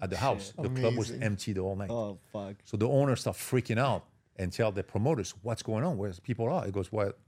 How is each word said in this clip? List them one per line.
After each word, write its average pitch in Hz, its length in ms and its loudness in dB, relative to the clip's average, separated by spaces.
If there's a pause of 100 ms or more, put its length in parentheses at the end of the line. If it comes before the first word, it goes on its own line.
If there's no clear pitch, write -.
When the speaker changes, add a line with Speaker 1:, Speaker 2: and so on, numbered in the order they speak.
Speaker 1:
at 95 80 -2
the 95 80 -2
Speaker 2:
<laughs> 135 100 2
Speaker 1:
house. 107 300 0
The 135 120 -2
club 123 280 2
was 110 120 0
Speaker 2:
Amazing. - 140 -6
Speaker 1:
empty 107 300 0
the 92 80 0
whole 95 160 -2
night. 98 120 -6
Speaker 3:
Oh, 107 280 -4 (160)
fuck. 101 220 -6 (100)
Speaker 1:
So - 100 -6
the 107 140 4
owner 139 260 6
started - 240 -2
freaking 117 400 0
out 120 260 2 (300)
and 90 160 -2
tell 110 220 2
the 95 100 -2
promoters, 113 500 0 (100)
"What's 113 200 -4
going 110 220 0
on? 180 120 0
Where's 95 220 -4
people 113 320 -2
are?" 175 140 0
He 98 80 -4
goes, 95 180 -2
"Well, 104 220 2 (140)